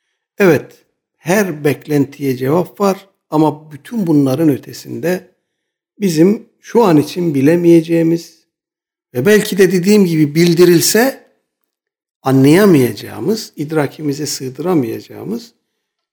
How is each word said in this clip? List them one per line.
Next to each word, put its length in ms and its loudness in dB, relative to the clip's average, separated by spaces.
Evet, 460 0
her 480 -4
beklentiye 720 -4
cevap 440 -4
var 280 -4
ama 420 -2
bütün 340 -8
bunların 420 0
ötesinde 840 -6
bizim 480 0
şu 240 0
an 120 4
için 380 -2
bilemeyeceğimiz 1120 0
ve 120 -2
belki 320 2
de 140 4
dediğim 340 2
gibi 280 0
bildirilse 920 2
anlayamayacağımız, 1300 2
idrakimize 720 -6
sığdıramayacağımız 1300 -8